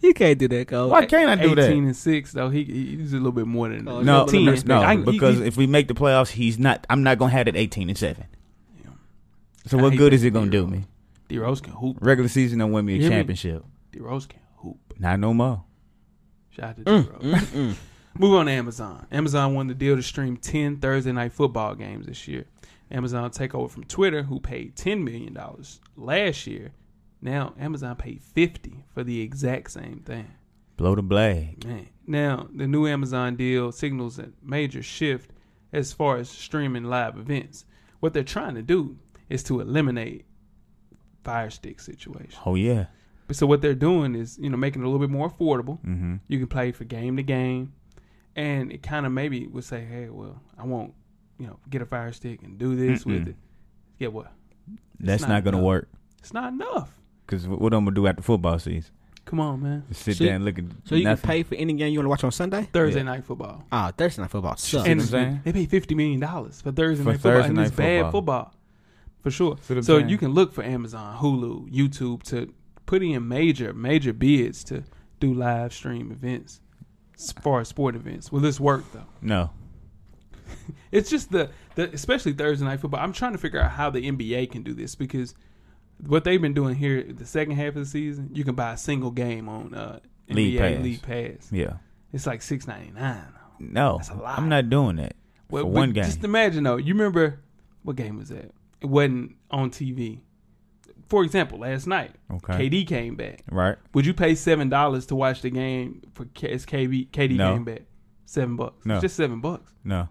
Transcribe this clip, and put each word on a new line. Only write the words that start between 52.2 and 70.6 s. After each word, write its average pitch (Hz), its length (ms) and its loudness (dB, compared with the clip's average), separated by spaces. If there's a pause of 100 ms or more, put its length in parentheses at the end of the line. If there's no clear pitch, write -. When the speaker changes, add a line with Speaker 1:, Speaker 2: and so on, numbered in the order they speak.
Speaker 3:
and 98 160 -20
do 127 160 0
this 127 300 0
Speaker 2:
Mm-mm. 101 160 -2
Speaker 3:
with 82 80 -6
it." 87 80 -14 (640)
Get 120 140 -6
what? 107 200 -14 (400)
It's 220 80 -18 (200)
Speaker 2:
That's 98 220 0
Speaker 3:
not - 60 -2
Speaker 2:
not 104 160 2
gonna 95 140 2
Speaker 3:
enough. 92 80 4
Speaker 2:
work. 92 220 2 (300)
Speaker 3:
It's - 160 -20
not 247 180 -6
enough. 339 460 -6 (280)
Speaker 2:
'Cause 92 180 -4
wh-, 92 160 -4
what 110 140 4
I'm 107 100 4
gonna 98 100 2
do 101 120 2
after 92 160 0
football 87 360 2
season? 82 320 -6 (360)
Speaker 3:
Come 165 120 -4
on, 143 240 -2
man. 143 260 -6
Speaker 2:
Just - 140 -12
sit 104 140 -2
Speaker 1:
So 107 80 0
Speaker 2:
there 101 80 6
Speaker 1:
you, 95 40 0
Speaker 2:
and 98 100 -2
look 92 120 -4
at 87 60 -6 (200)
Speaker 1:
so - 120 -6
you 165 80 4
Speaker 2:
nothing. 107 180 2
Speaker 1:
can - 80 0
pay 160 120 2
for - 140 -4
any 156 180 -2
game 151 180 -2
you 151 60 0
wanna 139 100 0
watch 139 160 0
on 127 80 0
Sunday? 196 400 -4
Speaker 3:
Thursday 156 280 4
Speaker 2:
Yeah. 135 40 -4
Speaker 3:
night 131 200 -8
football. - 460 -12
Speaker 1:
Ah, 98 260 0
Thursday 165 260 0
night 90 80 -8
football 92 260 -4
sucks. - 320 -2
Speaker 3:
And 156 140 4
Speaker 2:
See 120 120 0
what 127 80 2
I'm 127 80 0
saying? 139 140 -4
Speaker 3:
they 165 80 -4
pay 180 140 0
fifty 185 280 0
million 151 260 0
dollars 151 420 -8
for 139 100 -6
Thursday 156 320 0
Speaker 2:
For 139 60 2
Speaker 3:
night 110 100 0
football. 120 120 4
Speaker 2:
Thursday 123 160 6
Speaker 3:
And 107 80 2
Speaker 2:
night 107 120 4
Speaker 3:
it's - 80 -4
bad 170 300 2
Speaker 2:
football. 160 60 -2
Speaker 3:
football. 135 420 -2 (680)
For 139 80 -2
sure. 160 300 0
Speaker 2:
See - 140 -4
what 123 40 0
I'm 123 60 0
Speaker 3:
So 151 140 8
Speaker 2:
saying? 147 100 4
Speaker 3:
you 190 100 2
can 139 140 0
look 180 220 6
for 110 100 -6